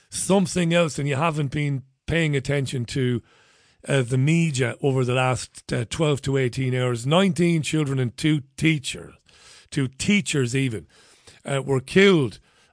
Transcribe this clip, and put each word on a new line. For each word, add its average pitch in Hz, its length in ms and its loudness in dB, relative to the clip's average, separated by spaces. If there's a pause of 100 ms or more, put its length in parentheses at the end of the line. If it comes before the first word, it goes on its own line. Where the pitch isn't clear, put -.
(100)
something 180 640 0
else 170 240 2
and 143 100 -2
you 143 60 -2
haven't 147 380 -2
been 143 320 -2 (200)
paying 156 300 0
attention 135 520 -2
to, 123 360 -2 (640)
uh, 139 160 2
the 123 160 -2
media 143 640 2
over 131 220 2
the 123 100 0
last, 127 580 -2
uh, 127 160 -2
twelve 151 340 0
to 135 140 -2
eighteen 127 380 -2
hours, 123 320 -2
nineteen 170 560 2
children 139 380 -2
and 123 160 -4
two 151 260 0 (140)
teachers, 143 580 -2 (560)
two 135 160 -2
teachers 135 720 0
even, 117 320 -4 (560)
uh, 139 200 -4
were 135 160 0
killed 175 600 4 (320)